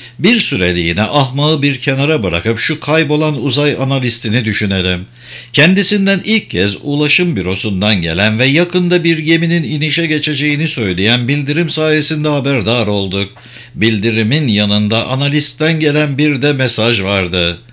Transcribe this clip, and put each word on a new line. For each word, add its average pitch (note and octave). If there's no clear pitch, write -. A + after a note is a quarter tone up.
Bir G#3+
süreliğine F2
ahmağı C#3
bir C#3
kenara C#3
bırakıp F#2+
şu -
kaybolan D3+
uzay C#3
analistini B2+
düşünelim. F#2+
Kendisinden F#3+
ilk G#3+
kez G2
ulaşım D3
bürosundan G2
gelen F#2+
ve B2
yakında F3
bir E3
geminin E3
inişe D3+
geçeceğini D3+
söyleyen A2
bildirim D3
sayesinde D#3
haberdar B2
olduk. G2
Bildirimin A2+
yanında G#2
analistten D3
gelen D3
bir D3
de D3
mesaj A#2
vardı. F2+